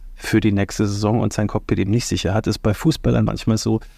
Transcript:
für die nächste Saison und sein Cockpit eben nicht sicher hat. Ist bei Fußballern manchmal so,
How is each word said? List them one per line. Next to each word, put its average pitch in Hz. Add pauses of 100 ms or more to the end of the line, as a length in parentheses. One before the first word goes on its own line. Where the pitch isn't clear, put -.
(160)
für -
die 107
nächste 101
Saison 104
und 104
sein 104
Cockpit -
eben 98
nicht 113
sicher -
hat. 110
Ist 107
bei 107
Fußballern 123
manchmal 110
so, 110 (160)